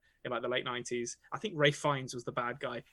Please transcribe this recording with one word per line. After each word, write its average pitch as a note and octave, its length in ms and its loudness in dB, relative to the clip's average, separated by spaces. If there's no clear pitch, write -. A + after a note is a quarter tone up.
in, B2+ 60 -2
like, A#2+ 100 0
the B2+ 60 -2
late B2+ 180 0
nineties. B2 520 -2
I - 60 -4
think G3 180 -4
Ralph D3 200 6
Fiennes C3+ 400 0
was A#2+ 80 -6
the - 80 -6
bad B2 280 0
guy. B2 340 -4